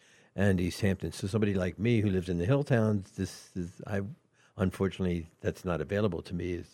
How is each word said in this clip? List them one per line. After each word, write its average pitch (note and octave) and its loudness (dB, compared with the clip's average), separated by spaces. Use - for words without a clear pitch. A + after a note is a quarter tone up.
and F#2+ 4
East F2 -2
Hampton. F#2+ 0
So - -8
somebody G2+ 0
like F2+ -2
me A#2 4
who G2+ 2
lives F#2 0
in F2 0
the F2 0
Hilltowns, A2+ 2
this - -6
is, F#2 -6
I, G2+ -2
unfortunately, F2+ 0
that's - -4
not E2+ 0
available F2+ -2
to F#2 -8
me, F2+ -4
is E2+ -8